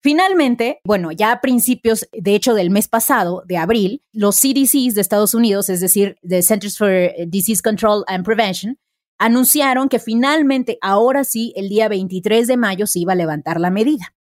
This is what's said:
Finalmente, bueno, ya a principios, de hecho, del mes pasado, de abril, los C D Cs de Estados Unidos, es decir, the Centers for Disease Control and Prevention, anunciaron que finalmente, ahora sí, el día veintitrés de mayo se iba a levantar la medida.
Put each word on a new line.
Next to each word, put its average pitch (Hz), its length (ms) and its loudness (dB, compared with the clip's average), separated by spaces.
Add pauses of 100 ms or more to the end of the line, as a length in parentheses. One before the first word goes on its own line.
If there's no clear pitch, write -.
Finalmente, 294 840 2
bueno, 180 260 0
ya 214 220 0
a 240 80 -2
principios, 240 720 0
de 202 240 0
hecho, 233 180 2
del 180 160 2
mes 202 160 2
pasado, 208 640 0
de 180 80 -4
abril, 196 560 -2
los 202 240 0
C 269 180 2
D 269 80 2
Cs 247 320 0
de 208 60 0
Estados 208 340 0
Unidos, 208 360 2
es 180 100 -2
decir, 196 460 0
the 180 140 0
Centers 202 380 -2
for 208 100 2 (380)
Disease 190 340 -2
Control 208 460 0
and 185 180 -4
Prevention, 214 540 -2 (400)
anunciaron 254 680 2
que 247 100 0
finalmente, 262 840 0
ahora 233 440 2
sí, 226 320 -6
el 196 120 -6
día 214 200 2
veintitrés 202 580 0
de 247 100 2
mayo 208 300 0
se 185 140 -2
iba 180 140 0
a - 20 0
levantar 160 440 -2
la 180 120 0
medida. 220 480 -2